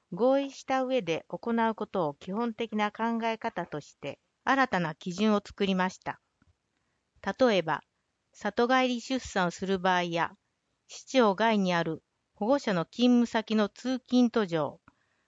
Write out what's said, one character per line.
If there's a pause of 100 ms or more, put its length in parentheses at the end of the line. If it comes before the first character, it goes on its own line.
(120)
合
意
し
た
上
で
行
う
こ
と
を
基
本
的
な
考
え
方
と
し
て、 (240)
新
た
な
基
準
を
作
り
ま
し
た。 (1200)
例
え
ば、 (500)
里
帰
り
出
産
を
す
る
場
合
や、 (560)
市
町
外
に
あ
る (320)
保
護
者
の
勤
務
先
の
通
勤
途
上、 (480)